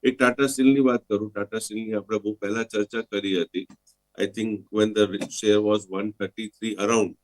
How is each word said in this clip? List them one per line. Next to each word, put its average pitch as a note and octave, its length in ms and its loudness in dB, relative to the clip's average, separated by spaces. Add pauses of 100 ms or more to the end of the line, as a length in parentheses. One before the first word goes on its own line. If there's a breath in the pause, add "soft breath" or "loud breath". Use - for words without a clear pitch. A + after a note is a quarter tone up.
એક B2 140 2
ટાટા B2+ 360 2
સ્ટીલની C3+ 340 6
વાત A#2+ 220 2
કરું, G#2+ 220 -2
ટાટા G#2+ 340 -6
સ્ટીલની A2 340 -8
આપણે G#2+ 240 -4
બહુ G#2 80 -4 (100)
પહેલા G#2+ 300 -2
ચર્ચા G#2+ 400 -4
કરી G2 320 -2
હતી. F2+ 240 -6 (500)
I G2+ 100 -2
think A2 240 -4 (200)
when G#2+ 220 2
the G#2+ 120 4 (240)
share G#2 320 2
was G#2 280 2
one G2+ 200 -4 (100)
thirty-three G#2+ 580 -8
around G#2 340 2 (120)